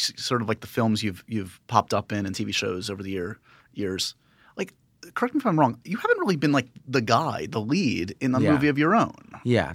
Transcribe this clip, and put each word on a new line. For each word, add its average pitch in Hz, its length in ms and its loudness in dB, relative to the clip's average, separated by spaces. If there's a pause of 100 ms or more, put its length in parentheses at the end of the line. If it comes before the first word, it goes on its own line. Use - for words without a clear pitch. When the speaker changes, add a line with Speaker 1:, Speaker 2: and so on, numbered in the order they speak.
(180)
Speaker 1:
s-, - 40 -12
sort 120 200 0
of, 107 80 -2
like, 110 100 -2
the - 80 -14
films 110 360 2
you've, 95 240 -6
you've 98 400 -6
popped 110 260 2
up 98 180 -2
in 104 140 -4
and 95 100 -6
T 110 80 -4
V 101 80 -8
shows 101 380 -4
over 101 120 -8
the 98 100 -10
year, 95 280 -6 (340)
years, 95 400 -4 (440)
like, - 160 -8 (420)
correct 254 180 -2
me 302 60 0
if 262 80 -2
I'm 160 120 4
wrong, 127 240 2
you 190 140 -6
haven't 440 220 0
really 220 160 0
been, 147 160 2
like, 139 180 2 (180)
the 131 140 0
guy, 113 480 2
the 113 120 -2
lead 107 580 0
in 131 160 0
a 131 40 2
Speaker 2:
Yeah. 143 120 4
Speaker 1:
movie 143 160 2
of 139 100 0
your 156 160 2
own. 214 220 2 (280)
Speaker 2:
Yeah, 98 300 2